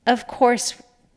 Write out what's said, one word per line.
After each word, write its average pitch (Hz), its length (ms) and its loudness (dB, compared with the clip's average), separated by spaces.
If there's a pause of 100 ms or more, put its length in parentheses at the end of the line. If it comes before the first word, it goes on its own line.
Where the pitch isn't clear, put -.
Of 233 220 0
course, - 480 0 (420)